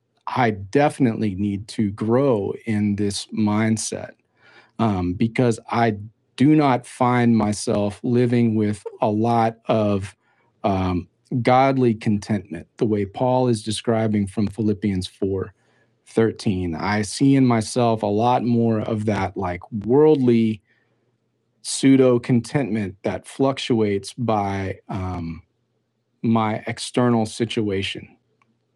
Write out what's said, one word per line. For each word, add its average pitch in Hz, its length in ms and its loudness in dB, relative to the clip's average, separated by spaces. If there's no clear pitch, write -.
I 123 260 0
definitely 110 840 0
need 101 340 -4
to 107 220 -2
grow 110 640 0
in 104 320 0
this 101 300 -4
mindset, 110 840 -2
um, 92 340 0
because 117 480 0
I 113 280 0
do 151 200 4
not 135 300 2
find 120 500 2
myself 104 640 -2
living 120 520 2
with 104 280 -2
a 113 80 2
lot 113 560 0
of, 101 500 0
um, 92 420 -2
godly 131 500 4
contentment, 104 720 -4
the 127 80 0
way 104 180 0
Paul 127 440 0
is 110 140 0
describing 110 640 0
from 101 200 -4
Philippians 98 600 -2
four 95 460 -6
thirteen. 92 680 -2
I 98 280 -2
see 139 340 2
in 135 80 4
myself 117 580 0
a 107 40 0
lot 113 360 2
more 117 380 2
of 110 240 -4
that, 95 320 -2
like, 95 240 -6
worldly 120 920 2
pseudo 131 580 4
contentment 113 840 -2
that 92 240 -6
fluctuates 110 880 -2
by, 101 640 -2
um, 87 540 -8
my 113 460 0
external 120 600 0
situation, 104 880 -6